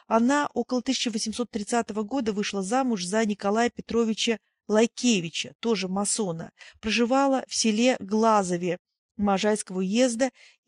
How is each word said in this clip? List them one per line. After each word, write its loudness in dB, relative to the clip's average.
Она 2
около -2
тысяча -2
восемьсот -4
тридцатого -4
года -2
вышла -4
замуж -2
за 0
Николая 0
Петровича -2
Лайкевича, 0
тоже -2
масона, -4
проживала 2
в -10
селе 2
Глазове 2
Можайского 0
уезда 2